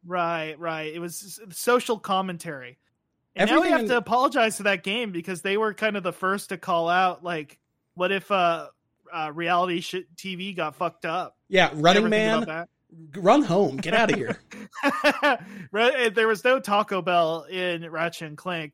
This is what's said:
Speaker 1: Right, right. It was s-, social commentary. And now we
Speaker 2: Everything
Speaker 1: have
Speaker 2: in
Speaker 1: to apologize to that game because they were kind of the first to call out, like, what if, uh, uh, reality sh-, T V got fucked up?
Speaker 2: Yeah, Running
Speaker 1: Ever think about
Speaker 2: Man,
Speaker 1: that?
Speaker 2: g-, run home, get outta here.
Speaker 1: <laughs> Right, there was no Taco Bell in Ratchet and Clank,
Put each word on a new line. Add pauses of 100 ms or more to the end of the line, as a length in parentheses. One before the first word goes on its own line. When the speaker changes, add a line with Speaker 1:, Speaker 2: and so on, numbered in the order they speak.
Speaker 1:
Right,
right.
It
was
s-,
social
commentary. (580)
And
now
we
Speaker 2:
Everything
Speaker 1:
have
Speaker 2:
in
Speaker 1:
to
apologize
to
that
game
because
they
were
kind
of
the
first
to
call
out,
like, (380)
what
if,
uh, (440)
uh,
reality
sh-, (100)
T
V
got
fucked
up? (160)
Speaker 2:
Yeah,
Running
Speaker 1:
Ever
think
about
Speaker 2:
Man,
Speaker 1:
that? (460)
Speaker 2:
g-,
run
home,
get
outta
here.
Speaker 1:
<laughs> (320)
Right,
there
was
no
Taco
Bell
in
Ratchet
and
Clank,